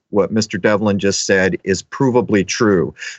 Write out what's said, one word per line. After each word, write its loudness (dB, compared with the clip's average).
what 0
Mister -2
Devlin 2
just -2
said 2
is -2
provably 0
true. 0